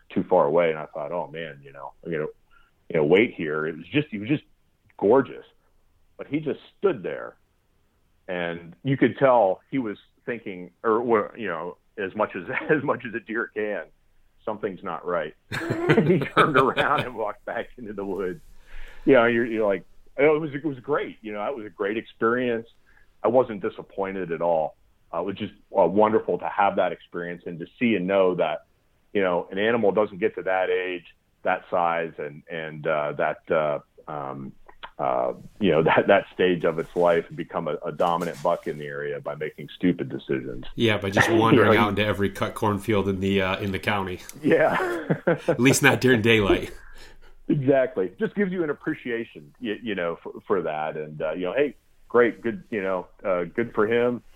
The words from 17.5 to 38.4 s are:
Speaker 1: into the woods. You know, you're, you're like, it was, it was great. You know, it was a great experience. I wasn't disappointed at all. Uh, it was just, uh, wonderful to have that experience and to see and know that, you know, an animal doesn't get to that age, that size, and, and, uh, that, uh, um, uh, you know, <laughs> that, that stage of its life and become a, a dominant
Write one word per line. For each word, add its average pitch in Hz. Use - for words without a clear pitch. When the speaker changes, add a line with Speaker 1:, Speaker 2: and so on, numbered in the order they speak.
Speaker 1:
into 107
the 98
woods. 92
You 139
know, 117
you're, 117
you're 110
like, 95
it 151
was, 156
it 147
was 139
great. 147
You 107
know, 104
it 139
was 107
a 92
great 104
experience. 117
I 113
wasn't 117
disappointed 95
at 80
all. 82
Uh, 82
it 90
was 98
just, 107
uh, 92
wonderful 104
to 85
have 98
that 92
experience 87
and 85
to 85
see 117
and 90
know 95
that, 80
you 104
know, 87
an 95
animal 107
doesn't 101
get 107
to 90
that 92
age, 90
that 92
size, 85
and, 73
and, 78
uh, 76
that, 76
uh, 76
um, 67
uh, 64
you 98
know, 78
<laughs> 76
that, -
that 98
stage 90
of 82
its 80
life 87
and -
become 82
a, 76
a 82
dominant 85